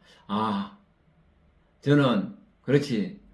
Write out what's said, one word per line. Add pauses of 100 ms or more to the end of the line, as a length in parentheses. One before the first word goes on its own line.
(260)
아, (1080)
저는 (280)
그렇지, (140)